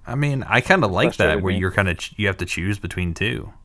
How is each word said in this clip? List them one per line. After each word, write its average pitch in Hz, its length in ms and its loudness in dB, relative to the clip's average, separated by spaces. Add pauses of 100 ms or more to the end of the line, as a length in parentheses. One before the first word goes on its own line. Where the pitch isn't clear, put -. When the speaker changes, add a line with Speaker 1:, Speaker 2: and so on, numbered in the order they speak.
Speaker 1:
I - 80 -8
mean, 143 340 0
I 113 120 4
kinda 170 260 4
like 98 240 2
that, - 60 -4
Speaker 2:
Frustrated 85 280 2
Speaker 1:
where 92 100 0
Speaker 2:
me. 90 60 0
Speaker 1:
you're 92 100 0
kinda 92 240 2
ch-, - 220 -10
you 104 100 -2
have 95 120 0
to 92 80 -6
choose 95 320 -4
between 90 360 -4
two. - 380 -4 (120)